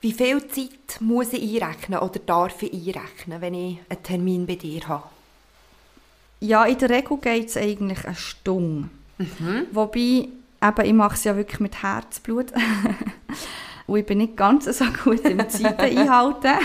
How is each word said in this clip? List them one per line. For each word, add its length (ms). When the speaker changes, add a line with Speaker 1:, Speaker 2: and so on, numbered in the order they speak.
Speaker 1:
Wie 140
viel 340
Zeit 520
muss 340
ich 280
einrechnen 360
oder 220
darf 420
ich 100
einrechnen, 680
wenn 120
ich 240
einen 120
Termin 440
bei 100
dir 320
habe? 140
Speaker 2:
Ja, 240
in 140
der 120
Regel 280
geht's 400
eigentlich 480
eine 100
Stunde. 720
Speaker 1:
Mhm. 540
Speaker 2:
Wobei, 280
eben, 300
ich 100
mache 220
es 80
ja 120
wirklich 240
mit 220
Herzblut. 680
<laughs> 760
Und 120
ich 80
bin 100
nicht 180
ganz 300
so 220
gut 220
im 240
Zeiten 280
Speaker 1:
<laughs> 200
Speaker 2:
einhalten. 560